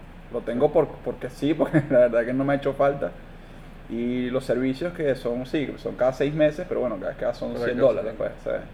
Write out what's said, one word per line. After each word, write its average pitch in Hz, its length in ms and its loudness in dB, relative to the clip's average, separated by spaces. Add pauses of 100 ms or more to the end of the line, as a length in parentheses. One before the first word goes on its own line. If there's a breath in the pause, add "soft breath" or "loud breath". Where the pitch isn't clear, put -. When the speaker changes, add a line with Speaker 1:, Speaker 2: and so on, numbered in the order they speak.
(320)
Speaker 1:
lo 117 100 -4
tengo 127 300 2
por, 151 160 4 (160)
porque 123 280 -6
sí, 147 220 0
<laughs> - 20 -4
porque 151 340 2
la 127 100 6
verdad 120 260 6
que 123 80 -2
no 135 120 0
me 143 80 2
ha - 40 4
hecho 139 160 -2
falta. 143 380 2 (800 loud breath)
Y 123 400 -2
los 131 160 -2
servicios 131 480 0
que 143 220 0
son, 123 320 -2
sí, 131 300 0
son 104 180 -6
cada 127 180 4
seis 147 200 0
meses, 151 360 2
pero - 120 -2
bueno, 117 160 0
cada 92 120 -4
vez - 80 -6
que 120 80 -4
vas 117 120 -2
son 120 160 -6
Speaker 2:
Cada 120 120 -2
Speaker 1:
cien 123 120 0
Speaker 2:
vez 135 80 6
que 117 100 8
Speaker 1:
dólares, 110 220 -4
Speaker 2:
vas. - 140 -2
Speaker 1:
pues, - 120 -14
¿sabes? 107 180 -2 (120)